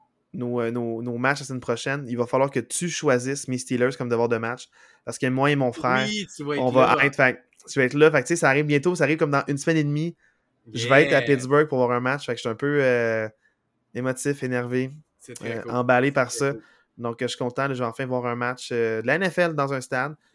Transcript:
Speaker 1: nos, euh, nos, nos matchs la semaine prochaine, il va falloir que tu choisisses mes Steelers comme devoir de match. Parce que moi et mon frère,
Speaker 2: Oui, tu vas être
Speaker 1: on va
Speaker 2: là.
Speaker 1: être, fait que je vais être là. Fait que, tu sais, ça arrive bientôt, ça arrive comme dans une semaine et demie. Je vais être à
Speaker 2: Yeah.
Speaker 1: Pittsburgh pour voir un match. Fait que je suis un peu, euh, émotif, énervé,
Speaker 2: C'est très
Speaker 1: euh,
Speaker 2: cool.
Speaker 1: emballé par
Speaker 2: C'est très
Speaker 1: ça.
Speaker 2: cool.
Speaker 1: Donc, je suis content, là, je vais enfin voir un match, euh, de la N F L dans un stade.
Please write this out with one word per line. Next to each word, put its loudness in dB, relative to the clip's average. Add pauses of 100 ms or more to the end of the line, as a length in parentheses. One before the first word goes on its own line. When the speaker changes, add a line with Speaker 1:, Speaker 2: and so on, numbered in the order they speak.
(320)
Speaker 1:
nos, -4
euh, -2
nos, -4
nos -6
matchs 0
la -12
semaine -8
prochaine, -4
il -4
va 0
falloir 2
que -4
tu -4
choisisses 0
mes -4
Steelers 0
comme -6
devoir 2
de 0
match. -8 (360)
Parce -10
que 0
moi 2
et 2
mon 0
frère, 0
Speaker 2:
Oui, -4
tu -12
vas -4
être -2
Speaker 1:
on 2
va 6
Speaker 2:
là. 4
Speaker 1:
être, 0
fait 4
que -16 (320)
je 0
vais 4
être 0
là. 8
Fait 2
que, -10
tu 0
sais, 2
ça 2
arrive 2
bientôt, 0
ça 0
arrive 2
comme 0
dans 2
une -2
semaine 0
et 2
demie. -2 (580)
Je -4
vais 8
être 2
à 6
Speaker 2:
Yeah. 4
Speaker 1:
Pittsburgh 2
pour -2
voir 2
un 0
match. -2
Fait -4
que -6
je -12
suis -4
un -4
peu, 0
euh, 2 (680)
émotif, -4
énervé, -2 (280)
Speaker 2:
C'est -20
très -8
Speaker 1:
euh, -8
Speaker 2:
cool. -10
Speaker 1:
emballé 4
par 0
Speaker 2:
C'est -6
très 0
Speaker 1:
ça. -2
Speaker 2:
cool. -14 (360)
Speaker 1:
Donc, -6
je 0
suis -8
content, -4
là, -4
je -4
vais -2
enfin -6
voir -2
un -2
match, -6
euh, 0
de -6
la 2
N 0
F -2
L 0
dans -2
un -4
stade. -6 (200)